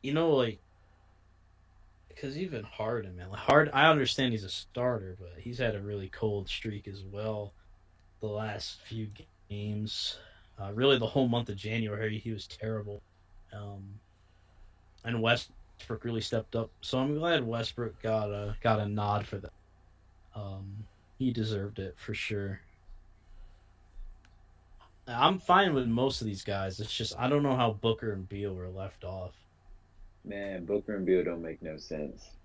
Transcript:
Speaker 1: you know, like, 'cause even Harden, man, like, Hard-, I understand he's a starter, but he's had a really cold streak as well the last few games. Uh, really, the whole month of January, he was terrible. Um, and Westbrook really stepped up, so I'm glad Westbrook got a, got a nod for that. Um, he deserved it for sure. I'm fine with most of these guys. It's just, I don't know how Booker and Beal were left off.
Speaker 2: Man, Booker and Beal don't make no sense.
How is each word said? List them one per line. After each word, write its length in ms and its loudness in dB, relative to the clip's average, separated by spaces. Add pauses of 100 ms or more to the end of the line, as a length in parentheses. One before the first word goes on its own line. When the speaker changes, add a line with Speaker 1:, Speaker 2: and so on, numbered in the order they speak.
Speaker 1:
you 100 -2
know, 220 4
like, 260 2 (1600)
'cause 200 -6
even 260 -4
Harden, 520 -4
man, 140 -10
like, 100 -8
Hard-, 340 8
I 160 10
understand 440 4
he's 100 -2
a 60 -8
starter, 720 -2
but 200 -14
he's 180 -8
had 180 2
a 60 -4
really 280 -6
cold 400 -2
streak 380 -6
as 160 -12
well 500 -6 (680)
the 60 -4
last 540 -6
few 300 -6 (380)
games. 680 -4 (400)
Uh, 140 -6
really, 260 6
the 80 2
whole 200 4
month 220 0
of 80 -6
January, 640 -2
he 120 -6
was 160 -8
terrible. 560 -6 (500)
Um, 460 -12 (1040)
and 180 -2
Westbrook 840 0
really 180 -2
stepped 340 -2
up, 160 0 (100)
so 180 0
I'm 180 2
glad 260 2
Westbrook 580 -4
got 300 0
a, 300 -4
got 180 4
a 80 0
nod 380 0
for 140 -8
that. 140 -14 (840)
Um, 520 -10 (300)
he 140 0
deserved 480 -2
it 180 -8
for 160 -8
sure. 480 -4 (2500)
I'm 320 6
fine 340 8
with 140 4
most 340 2
of 60 -2
these 160 -4
guys. 360 -2
It's 160 -6
just, 220 -4
I 100 0
don't 160 4
know 120 2
how 180 4
Booker 400 0
and 160 -8
Beal 240 -4
were 160 -8
left 340 -10
off. 300 -8 (880)
Speaker 2:
Man, 420 -8
Booker 300 0
and 100 -4
Beal 180 4
don't 180 -4
make 200 -10
no 160 -8
sense. 680 -10